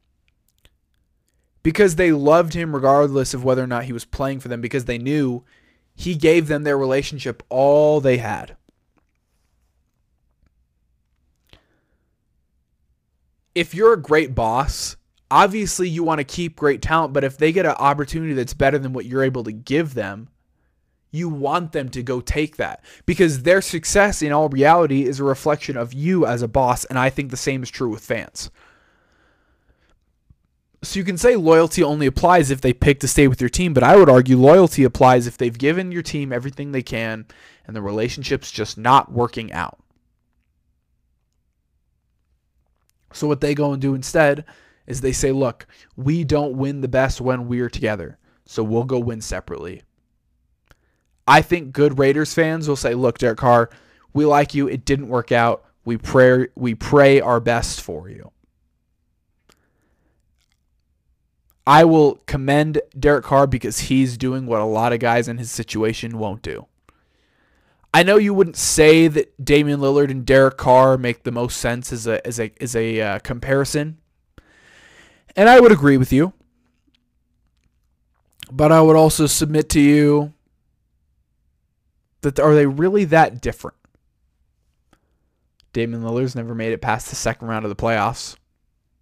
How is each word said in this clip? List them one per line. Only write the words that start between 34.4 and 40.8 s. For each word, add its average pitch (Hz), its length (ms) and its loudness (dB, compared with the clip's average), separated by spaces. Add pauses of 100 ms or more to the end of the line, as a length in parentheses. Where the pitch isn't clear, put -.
applies 127 420 4
if 117 100 -12
they've 117 220 -6
given 175 320 -2
your 175 120 -8
team 143 300 -8
everything 139 380 -10
they 131 120 -6
can 110 440 -10 (400)
and 107 80 -16
the 107 80 -10
relationship's 120 720 -8
just 104 260 -10
not 123 320 2
working 117 420 -6
out. - 280 -10 (3250)